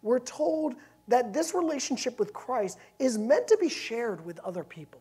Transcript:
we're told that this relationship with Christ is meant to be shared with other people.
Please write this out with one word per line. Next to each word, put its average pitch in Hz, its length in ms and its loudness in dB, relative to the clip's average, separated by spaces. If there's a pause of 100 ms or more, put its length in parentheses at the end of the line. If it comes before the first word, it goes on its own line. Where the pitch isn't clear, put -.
we're 240 180 2
told 311 560 -2 (320)
that 233 240 4
this 320 200 0
relationship 285 680 -2
with - 120 -2
Christ 233 460 -4 (220)
is 254 180 2
meant 247 300 4
to 440 80 10
be 349 120 2
shared 226 560 -4
with 170 160 -10
other 180 220 -6
people. 147 380 -16